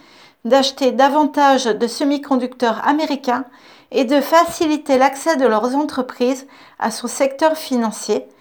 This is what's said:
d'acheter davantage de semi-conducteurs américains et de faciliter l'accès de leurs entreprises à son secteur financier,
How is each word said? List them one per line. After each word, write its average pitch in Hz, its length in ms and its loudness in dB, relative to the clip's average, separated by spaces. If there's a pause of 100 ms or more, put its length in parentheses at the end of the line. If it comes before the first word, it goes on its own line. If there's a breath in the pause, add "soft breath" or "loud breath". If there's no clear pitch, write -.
(440 loud breath)
d'acheter 262 480 2
davantage 277 720 2
de 226 220 0
semi-conducteurs 254 1000 -2
américains 277 580 -2 (460 loud breath)
et 262 140 0
de 269 160 2
faciliter 302 760 0
l'accès 269 380 0
de 262 100 2
leurs 220 280 2
entreprises 262 720 -2 (320 loud breath)
à 226 120 -2
son 233 180 -10
secteur 277 480 0
financier, 226 680 -4 (140 soft breath)